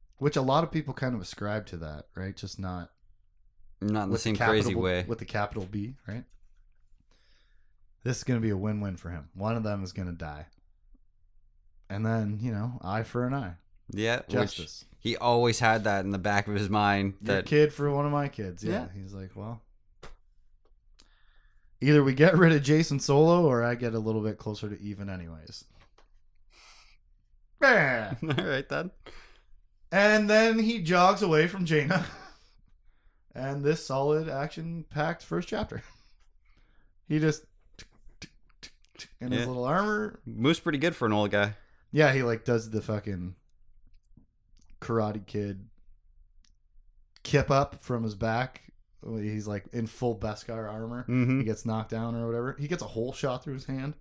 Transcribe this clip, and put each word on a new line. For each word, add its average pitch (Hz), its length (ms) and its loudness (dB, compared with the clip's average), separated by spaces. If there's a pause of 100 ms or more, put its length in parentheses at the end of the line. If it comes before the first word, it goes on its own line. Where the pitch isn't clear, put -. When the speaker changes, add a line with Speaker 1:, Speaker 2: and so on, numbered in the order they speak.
(180)
Speaker 1:
which 151 180 0
a 139 60 2
lot 135 200 4
of 165 80 -2
people 143 240 -4
kind 127 200 -4
of 104 60 -6
ascribe 104 460 -6
to 90 120 -12
that, 76 360 -12
right? 95 220 -8
Just - 240 -12
not 90 300 -10 (880)
Speaker 2:
Not 104 240 0
in 98 40 -4
the - 40 0
Speaker 1:
with 117 80 0
the - 40 -8
Speaker 2:
same 110 120 0
crazy 107 320 2
Speaker 1:
capital, 90 140 -2
Speaker 2:
way. 90 260 0
Speaker 1:
with - 100 -6
the - 60 -12
capital 104 460 -6
B, 107 260 -8 (100)
right? 117 180 -10 (1800)
This 127 140 -2
is - 60 -10
gonna 120 160 0
be 110 100 0
a 98 60 0
win-win 101 400 -4
for 85 140 -12
him. 78 240 -12
One 107 220 -4
of 113 80 -4
them 104 180 -2
is 92 100 -8
gonna 90 200 -6
die. 78 340 -10 (1400)
And 101 160 -4
then, 110 380 0
you 123 100 -4
know, 113 300 -4
eye 104 220 -4
for 123 220 -4
an 127 80 -4
eye. 101 200 -6 (340)
Speaker 2:
Yeah, 110 280 0 (100)
which - 20 -20 (280)
Speaker 1:
Justice. - 280 -14 (140)
Speaker 2:
he 117 180 -4
always 120 440 4
had 113 240 4
that 101 200 2
in 98 60 -2
the 101 80 -2
back 101 300 0
of 104 60 -4
his 101 140 0
mind. 101 540 2
Speaker 1:
Your 104 140 2
Speaker 2:
That 92 100 -2
Speaker 1:
kid 151 260 4
for 143 200 -2
one 143 120 0
of 147 60 -2
my 143 180 0
kids. 95 360 -10
Yeah. 165 80 -2
Speaker 2:
Yeah. 226 160 -4 (120)
Speaker 1:
He's 98 140 -14
like, 95 220 -12
"Well, 113 260 -12 (2250)
either 147 220 8
we 135 120 4
get 156 220 8
rid 165 160 8
of 147 100 4
Jason 147 360 4
Solo 160 480 6
or 120 160 4
I 120 120 0
get 117 200 -4
a 113 60 0
little 110 220 0
bit 107 160 -4
closer 107 300 -8
to 104 120 -10
even 101 280 -8
anyways." 82 560 -12 (2000)
Eh. 135 560 4
Speaker 2:
<laughs> - 40 -8
All 160 220 -2
right, 143 240 -2
then. 156 220 -6 (1040)
Speaker 1:
And 208 360 6
then 220 300 8
he 226 240 2
jogs 180 400 6
away 160 260 6
from 185 160 -4
Jaina. 160 460 2
<laughs> - 60 -16 (1200)
And 139 240 -6
this 156 220 2
solid 151 460 0
action-packed 160 920 -4
first 175 240 -4
chapter. 208 420 -6
<laughs> - 1200 -20
He 151 100 2
just 151 260 2 (320)
tick, - 100 -20 (320)
tick, - 120 -18 (320)
tick, - 100 -20 (240)
tick - 140 -18 (100)
in - 100 -6
his 113 120 0
Speaker 2:
Yeah. 120 40 -2
Speaker 1:
little 123 200 -4
armor. 208 580 -2
Speaker 2:
Moves 117 340 2
pretty 151 200 -2
good 165 180 0
for - 80 -2
an 110 80 2
old 104 180 2
guy. 104 220 2 (400)
Speaker 1:
Yeah, 143 220 6
he, 131 80 2
like, 117 240 -2
does 113 240 0
the 107 100 -2
fucking 92 540 -6 (1500)
Karate 107 460 -4
Kid 101 400 -8 (1600)
kip 143 260 2
up 139 300 2
from 117 240 -4
his 107 100 -4
back. 113 480 -4 (440)
He's, 107 400 -6
like, 104 280 -6
in 117 120 -4
full 117 320 -4
Beskar 107 540 -8
armor. 113 300 -10
Speaker 2:
Mm-hmm. 127 380 2
Speaker 1:
He 123 40 -2
gets 107 220 -4
knocked 110 240 -4
down 113 260 -4
or 117 100 -4
whatever. 120 320 -4
He 147 100 -6
gets 170 140 -4
a 110 40 -10
hole 113 260 -4
shot 127 320 -4
through 139 100 -8
his 135 120 -12
hand. 135 340 -6